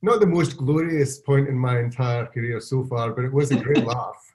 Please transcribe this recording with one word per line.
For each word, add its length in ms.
not 180
the 60
most 300
glorious 640
point 280
in 100
my 200
entire 480
career 340
so 240
far, 280
but 120
it 80
was 200
a 40
great 280
<laughs> 100
laugh. 220